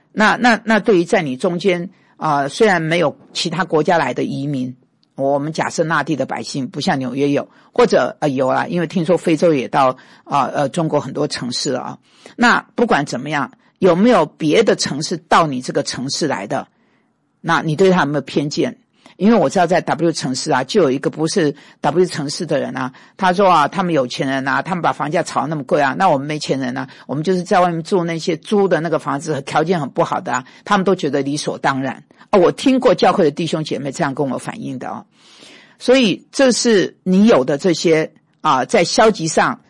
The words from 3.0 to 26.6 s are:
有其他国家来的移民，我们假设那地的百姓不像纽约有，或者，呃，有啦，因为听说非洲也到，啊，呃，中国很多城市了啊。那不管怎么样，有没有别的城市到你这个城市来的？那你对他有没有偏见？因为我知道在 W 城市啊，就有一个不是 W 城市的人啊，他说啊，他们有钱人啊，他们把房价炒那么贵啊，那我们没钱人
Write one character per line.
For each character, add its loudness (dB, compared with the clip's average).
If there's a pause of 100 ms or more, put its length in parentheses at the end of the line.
有 -2 (160)
其 -4
他 -2
国 0
家 2
来 -2
的 -4
移 -6
民， -6 (420)
我 0
们 -6
假 -4
设 -2
那 0
地 -4
的 -4
百 -8
姓 -8
不 -12
像 -2
纽 -6
约 0
有， -2 (240)
或 4
者， 0
呃， 0
有 0
啦， 0
因 -4
为 -2
听 -2
说 2
非 0
洲 4
也 -2
到， 2 (280)
啊， 0
呃， -2
中 -2
国 0
很 -10
多 -2
城 -6
市 -4
了 -4
啊。 -12 (380)
那 2 (140)
不 0
管 0
怎 -8
么 -10
样， -4 (260)
有 4
没 4
有 4
别 0
的 2
城 -6
市 -6
到 2
你 -4
这 -10
个 -2
城 -6
市 -4
来 -4
的？ -6 (720)
那 0
你 -2
对 6
他 4
有 2
没 -2
有 -4
偏 -4
见？ -4 (360)
因 2
为 6
我 4
知 0
道 4
在 2
W 0
城 -4
市 -6
啊， 0
就 2
有 4
一 0
个 -4
不 -4
是 0 (260)
W 2
城 -6
市 -8
的 -2
人 -6
啊， -6 (240)
他 2
说 4
啊， 4
他 -4
们 -2
有 2
钱 -6
人 -4
啊， 0
他 -6
们 -6
把 0
房 -6
价 -2
炒 -4
那 -4
么 -6
贵 0
啊， 0
那 2
我 2
们 -8
没 -6
钱 -4
人 -6